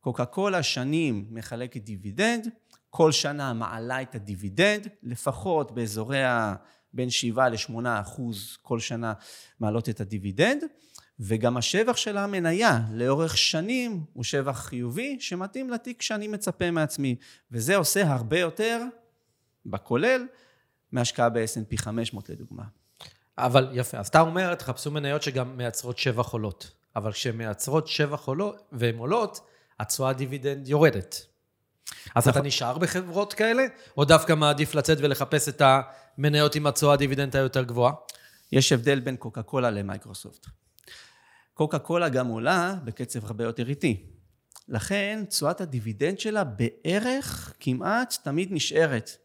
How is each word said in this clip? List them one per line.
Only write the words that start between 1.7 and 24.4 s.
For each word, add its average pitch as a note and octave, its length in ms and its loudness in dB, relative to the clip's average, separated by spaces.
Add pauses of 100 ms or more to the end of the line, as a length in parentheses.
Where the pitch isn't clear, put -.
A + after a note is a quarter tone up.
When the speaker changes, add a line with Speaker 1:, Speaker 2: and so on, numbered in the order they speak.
Speaker 1:
דיבידנד, A2+ 680 -2 (420)
כל D#3 220 6
שנה C#3+ 400 -2
מעלה A#2 500 -4
את B2+ 120 -14
הדיבידנד, G#2+ 720 -2 (140)
לפחות C#3+ 720 -4
באזורי A#2 520 -2
ה-, A2+ 300 2 (380)
בין B2+ 180 -4
שבעה A#2+ 380 2
לשמונה A2+ 520 -2
אחוז G#2 640 -8
כל A#2 180 -4
שנה A2+ 320 -6 (480)
מעלות A2+ 280 0
את A2+ 120 -6
הדיבידנד, G#2+ 640 0 (580)
וגם A2+ 360 0
השבח A3 400 2
של G3+ 220 -2
המניה F#3+ 640 2 (120)
לאורך C3+ 460 0
שנים A3 760 -2
הוא A#2+ 120 -8
שבח C#3 340 -2
חיובי, C#3 640 -6
שמתאים G3+ 500 -8
לתיק A#3+ 320 -8
שאני G#3 260 -4
מצפה G3 420 -4
מעצמי, C#3+ 460 0 (360)
וזה B2 240 2
עושה F3 360 2
הרבה B2 260 0
יותר G#3+ 440 0 (840)
בכולל, D3 560 0 (680)
מהשקעה A#2+ 360 2
ב-S A2+ 280 0
and A2 180 -6
P - 80 0
חמש A#2 320 -4
מאות G#2 160 -14
לדוגמה. - 340 -14 (760)
Speaker 2:
אבל B2+ 340 4
יפה, B2+ 260 -4
אז G2 100 -8
אתה D#3 120 8
אומר, F3 340 2